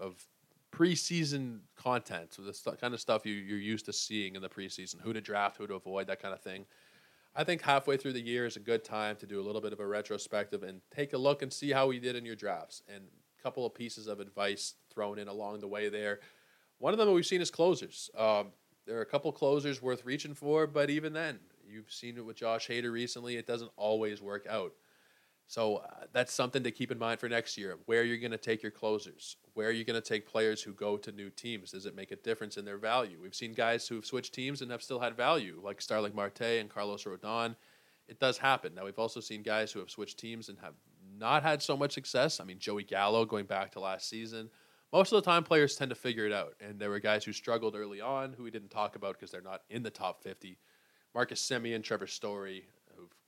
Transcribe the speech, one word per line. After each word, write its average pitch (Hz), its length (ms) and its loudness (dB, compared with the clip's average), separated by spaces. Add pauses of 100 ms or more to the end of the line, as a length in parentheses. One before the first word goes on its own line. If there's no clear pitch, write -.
of 92 260 -10 (440)
preseason 147 880 2 (160)
content, 110 580 -2
so - 80 -16
the 98 120 -10
stu-, - 180 -6
kind 120 220 -4
of 117 80 -6
stuff 110 240 4
you, 107 80 -2
you're 101 240 -4
used 104 280 -2
to 104 80 -8
seeing 101 420 -2
in 95 60 -8
the 92 80 -8
preseason, 95 520 -10
who 113 100 -4
to 110 80 -2
draft, 101 380 0
who 104 100 -8
to 101 60 -4
avoid, 95 340 -4
that 95 140 -4
kind 98 120 -6
of 92 60 -10
thing. 98 260 -10 (680)
I 151 80 0
think 170 180 2
halfway 139 360 6
through 135 160 -2
the 123 80 -2
year 120 240 0
is 113 100 -4
a 104 60 -12
good 113 240 2
time 107 320 -2
to 107 80 -16
do 98 160 -4
a - 20 -4
little 104 160 -2
bit 104 140 -4
of 104 80 -8
a 104 40 -4
retrospective 104 800 -2
and 92 160 -10 (160)
take 143 160 -2
a 139 60 -2
look 143 240 4
and 131 100 -6
see 143 200 -2
how 135 160 6
we 127 120 2
did 123 160 -2
in 120 100 -6
your 113 120 -8
drafts, 95 500 -6
and 101 160 -14 (340)
a - 60 -20
couple 127 220 -2
of 107 80 -2
pieces 110 340 -8
of 104 140 -6
advice 101 540 -2 (140)
thrown 104 300 -2
in 101 80 -8
along 104 320 -6
the 104 80 -8
way 104 220 0
there. 104 320 -2 (580)
One 156 140 2
of 220 60 2
them 214 140 8
we've 175 120 8
seen 180 160 2
is 160 100 0
closers. - 640 2
Um, 104 360 4 (340)
there 113 100 -4
are 113 40 -2
a 107 40 0
couple 143 280 0
closers 139 480 2
worth 127 240 0
reaching 147 280 -4
for, 151 340 4
but 147 220 4
even 151 220 0
then, 156 280 -4 (280)
you've 107 240 -16
seen 120 240 -10
it 117 100 -10
with 110 120 -10
Josh 113 320 0
Hader 120 220 0
recently. 120 440 -4
It 113 100 -4
doesn't 117 300 -4
always 107 460 2
work 101 280 -6
out. 101 220 -2 (760)
So, 107 300 2
uh, - 360 -10
that's 123 180 2
something 127 320 2
to 123 80 0
keep 123 200 -4
in 117 60 -4
mind 117 220 0
for 123 80 -4
next 117 300 0
year, 95 280 -6
where 117 180 6
you're 120 140 2
gonna 117 200 -4
take 113 240 0
your 107 100 -4
closers, - 640 -4 (180)
where 110 180 0
you're 117 120 0
gonna 117 160 0
take 110 260 -2
players 110 360 2
who 104 120 -10
go 104 220 -2
to 104 160 -8
new 101 180 -12
teams. 104 420 -8
Does 95 140 -10
it 95 80 -8
make 95 180 -12
a 101 40 -8
difference 107 400 -2
in 104 80 -8
their 101 140 -8
value? 110 440 0
We've 92 140 -12
seen 113 180 -8
guys 117 320 2
who 120 100 -4
have 107 100 -8
switched - 280 -4
teams 131 280 -4
and 127 100 -8
have 117 100 -6
still 127 180 -4
had 117 180 -2
value, 120 440 4
like 101 200 -6
Starling 107 340 0
Marte 101 260 -2
and 117 280 2
Carlos 104 340 -4
Rodon. 113 540 -2 (500)
It 110 100 -18
does 131 200 4
happen. 127 360 2
Now, 92 120 -8
we've 98 120 -8
also 113 220 -2
seen 107 220 -10
guys 110 320 0
who 104 60 -6
have 92 100 -10
switched - 280 -10
teams 113 300 -10
and 98 120 -14
have 85 160 -14 (420)
not 131 260 6
had 151 180 4
so 147 140 2
much 139 160 2
success. 135 480 2
I 90 60 -10
mean, 95 140 -12
Joey 104 240 -4
Gallo 104 420 4
going 107 200 -2
back 98 280 -2
to 98 80 -8
last 95 260 -4
season. 113 420 -8 (440)
Most 185 180 8
of 214 100 8
the - 80 2
time, 170 140 8
players 147 320 8
tend 131 140 -2
to 123 60 -4
figure 113 300 0
it 104 80 2
out, 82 280 -2
and 101 180 -12
there 104 100 -2
were 101 100 0
guys 107 260 4
who 107 80 -6
struggled 113 420 0
early 101 240 -6
on 135 340 -2
who 123 100 -12
we 117 80 -8
didn't 104 200 -12
talk 104 240 -2
about 98 240 -6
'cause 92 120 -14
they're 90 100 -12
not 95 280 -12
in 117 140 -6
the 107 80 -4
top 92 320 -4
fifty. 92 360 -14 (540)
Marcus 123 280 0
Semien, 117 420 -2
Trevor 98 240 -2
Story, 98 600 -8 (280)
who've 90 200 -20 (120)